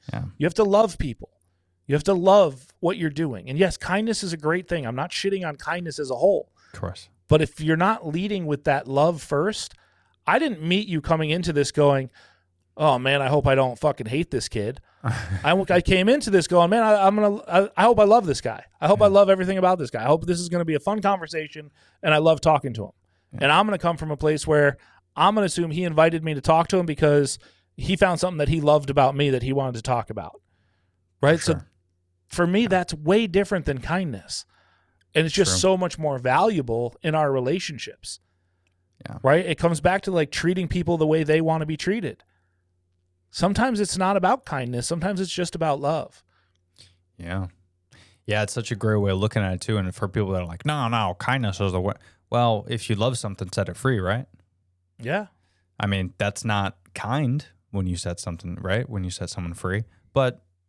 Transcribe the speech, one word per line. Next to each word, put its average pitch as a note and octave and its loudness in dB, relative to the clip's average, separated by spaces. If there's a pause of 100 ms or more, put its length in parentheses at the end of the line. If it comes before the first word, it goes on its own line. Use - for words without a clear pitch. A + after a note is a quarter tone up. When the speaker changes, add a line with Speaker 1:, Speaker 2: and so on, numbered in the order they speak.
(120)
Speaker 1:
Yeah. - -6 (140)
Speaker 2:
You C#3+ -2
have E3 -4
to A3 2
love G3+ 2
people. - -8 (560)
You C#3 -2
have D3 0
to G3 2
love F3+ 4 (120)
what F3+ 0
you're E3+ -4
doing. C3+ -6
And C#3+ -4
yes, F3+ 2
kindness G#3+ -4
is F3 -6
a E3+ -8
great D#3+ -2
thing. D#3+ -4
I'm A#2+ -6
not D3+ -6
shitting F#3+ -4
on D3 -8
kindness E3 -8
as C3+ -6
a B2+ -4
whole. E3+ 2 (220)
Speaker 1:
Of - -18
course. - -12 (200)
Speaker 2:
But D#3 4
if - -6
you're D#3 0
not F#3+ 0
leading F#3 -4
with C#3+ -4
that C#3 0
love D3 2
first, E3 -4 (520)
I G3 4
didn't A#3+ -4
meet F#3 0
you E3 -4
coming D#3 0
into E3+ -2
this C#3+ 0
going, C#3 2 (640)
"Oh D3 2
man, C3+ 0
I C3 0
hope C#3+ 2
I C3+ 4
don't C3 2
fucking C#3 -2
hate C#3 -4
this A#2+ -4
kid." A2+ -6 (100)
Speaker 1:
<laughs> - -14
Speaker 2:
I F#2+ -4 (100)
w-, F#3 2
I F3+ 4
came F#3+ 2
into C4 2
this F#3 4
going, F3 4
"Man, A3+ 2
I, G#3 4
I'm G3+ 4
gonna, G#3 0
I, F#3+ 4
I F3+ 4
hope A3+ 6
I G#3+ 8
love G#3+ 6
this C#3+ -2
guy. A2 -8 (160)
I D#3 0
hope G#3 4
I G#3 10
Speaker 1:
Yeah. G3 6
Speaker 2:
love G3 8
everything F#3+ 0
about F#3 4
this C3 -6
guy. A2 -6
I A#2 -2
hope D#3+ 2
this F3 -2
is F3 -8
gonna E3+ -2
be D#3+ -2
a C#3 -2
fun G#3 -4
conversation, D#3+ -4 (320)
and D#3 2
I D3+ 4
love D#3+ 4
talking C#3+ 2
to A2 -8
him." - -14 (400)
Speaker 1:
Yeah. A2+ -12
Speaker 2:
And C#3 4
I'm F#3+ 6
gonna G3+ -2
come E3+ -2
from D#3 -6
a C#3+ -6
place D3+ 0
where D3 4 (400)
I'm F#3+ 4
gonna G#3 2
assume E3+ -4
he F3 -4
invited E3 2
me D#3+ -4
to C#3 -6
talk E3 2
to F#3+ 2
him F3 0
because D3 2 (380)
he F3+ -2
found F3+ 4
something F3+ -2
that C#3+ 0
he D#3+ 2
loved D3 4
about C#3 4
me C#3+ 2
that B2+ 0
he C3 -2
wanted C3 -2
to A2+ -10
talk A#2+ -2
about. G2+ -12 (800)
Right? D#3 4
Speaker 1:
For - -8
Speaker 2:
So E3 2
Speaker 1:
sure. - -10 (600)
Speaker 2:
for F3 -2
me, F#3+ 2
Speaker 1:
Yeah. A#3 0
Speaker 2:
that's F3+ 0
way F#3 2
different F#3 -2
than C3+ -4
kindness. C#3+ -6 (680)
And D#3+ 2
it's D#3 -4
just F#3+ 2
Speaker 1:
True. - 0
Speaker 2:
so F#3+ 4
much F#3 -4
more D3 -2
valuable B2+ 0
in D#3 -2
our D3+ 2
relationships. C3+ -6 (840)
Speaker 1:
Yeah. - -14
Speaker 2:
Right? D#3 4
It E3 -4
comes E3+ 0
back F#3 0
to, - -8
like, D#3 0
treating F3+ -2
people E3+ -2
the D#3 0
way D#3 2
they D#3 2
wanna D#3+ -2
be D#3 -6
treated. F#3+ -6 (1080)
Sometimes G#3 0
it's F3+ -4
not F#3+ 0
about G3 0
kindness. B2 -6
Sometimes F3 -4
it's F#3 -6
just F3 -6
about D#3 -2
love. D3 -4 (920)
Speaker 1:
Yeah. F2+ -8 (800)
Yeah, G#2+ 0
it's G#2 -4
such A#2 -6
a A2+ -6
great G#2+ 0
way G2 0
of F#2+ 0
looking G#2+ 0
at F#2 -2
it, F2+ -6
too. A2 -2
And F#2 -4
for - -6
people G2 -4
that F#2 -2
are E2+ -8
like, F2 -12
"No, D3 -2
no, G#2+ -2
kindness A#2+ -2
is G2 -2
the F#2 -2
way." G2 -4 (360)
Well, A#2 0
if A2+ -8
you A2 -2
love A#2 -2
something, F#2+ -10
set - -2
it F2+ -8
free, C3 0
right? G2+ -2 (720)
Speaker 2:
Yeah. E3+ -6 (540)
Speaker 1:
I G#2+ -4
mean, F#2+ -4
that's G2+ -4
not G2+ -2 (160)
kind C3+ -4 (260)
when F#2+ -4
you F2 -4
set F2 -8
something, E2+ -10
right? G2+ -4
When G2+ -8
you F#2 -8
set F2+ -10
someone F2 -10
free. G2 -6 (280)
But C3 -2 (260)